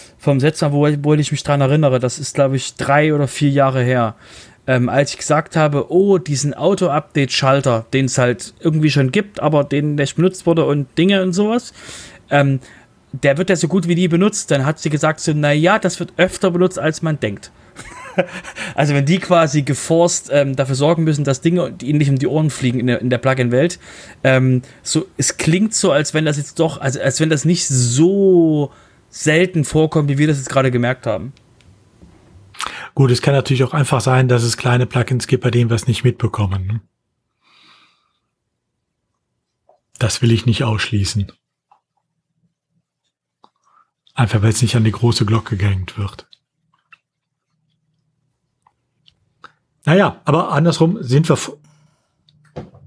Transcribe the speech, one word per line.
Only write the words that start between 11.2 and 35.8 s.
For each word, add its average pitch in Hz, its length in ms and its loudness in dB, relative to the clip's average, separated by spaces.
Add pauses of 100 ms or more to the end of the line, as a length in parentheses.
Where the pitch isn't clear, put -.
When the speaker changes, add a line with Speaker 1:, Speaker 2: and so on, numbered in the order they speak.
Speaker 1:
und 185 100 -2
sowas, 214 400 -2 (560)
ähm, 139 300 2 (540)
der 139 260 0
wird 185 100 -2
ja 190 60 4
so 160 120 -2
gut 165 200 0
wie 170 80 2
nie 180 120 2
benutzt. 185 440 0
Dann 139 120 0
hat 151 140 -2
sie 156 140 -6
gesagt 156 300 -2
so, 160 140 -2
"Na 147 180 0
ja, 170 260 2
das - 200 -4
wird - 180 -8
öfter 185 340 0
benutzt, 175 260 0
als 156 240 -4
man 156 180 -4
denkt." 104 320 -8 (640)
<laughs> 180 80 0 (520)
Also 143 180 0
wenn 139 140 0
die 180 100 2
quasi 160 460 2
geforst, 165 680 0
ähm, 139 240 2
dafür 131 200 -2
sorgen 160 280 2
müssen, 151 200 0
dass 135 180 -2
Dinge 170 400 0
ihnen 147 160 0
nicht 143 140 2
um 131 80 2
die 147 80 -2
Ohren 156 240 0
fliegen 127 280 -2
in 117 60 -2
der, 123 160 0
in 123 80 -2
der 123 80 0
Plugin-Welt, 127 600 0 (440)
ähm, 131 380 2 (220)
so, - 240 -2 (100)
es - 200 -2
klingt 190 360 0
so, 190 180 0
als 143 220 0
wenn 156 100 0
das 151 140 0
jetzt 143 220 -8
doch, 165 200 -2
also 135 220 -6
als - 180 -2
wenn 156 120 0
das 151 120 -2
nicht 170 240 0
so 156 1040 4 (380)
selten 165 560 0
vorkommt, 156 440 0
wie 139 100 0
wir 151 80 2
das 151 100 0
jetzt 131 120 -8
gerade 135 200 2
gemerkt 123 380 -2
haben. 113 260 -6 (1600)
Speaker 2:
Gut, 135 160 4
es 120 140 0
kann 139 100 2
natürlich 135 300 0
auch 123 100 -4
einfach 139 280 0
sein, 131 260 2
dass 123 160 2
es 117 140 -2
kleine 123 280 0
Plugins 120 400 -2
gibt, - 180 0
bei 120 60 2
denen 117 220 2
wir 117 40 0
es 104 120 -4